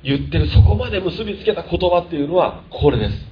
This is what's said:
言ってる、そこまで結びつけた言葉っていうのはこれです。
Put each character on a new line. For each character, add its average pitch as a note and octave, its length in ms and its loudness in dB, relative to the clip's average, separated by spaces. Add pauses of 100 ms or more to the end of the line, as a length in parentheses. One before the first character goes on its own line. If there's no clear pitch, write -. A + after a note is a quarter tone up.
言 C#3 140 -2
っ - 20 -2 (100)
て E3 80 -2
る、 D3+ 100 2
そ - 160 6
こ - 120 6
ま A3+ 140 -4
で G3+ 100 -4
結 F#3 240 -6
び G#3 140 -8
つ - 80 -10
け G#3+ 80 2
た E3+ 100 -6
言 F3 260 -2
葉 F3 160 2
っ E3+ 40 -20
て E3 80 -6
い C#3+ 80 -2
う - 20 -6
の E3 80 -4
は D3+ 340 0
こ C#3+ 220 2
れ A#2+ 60 0
で G#2 120 -2
す。 - 220 -8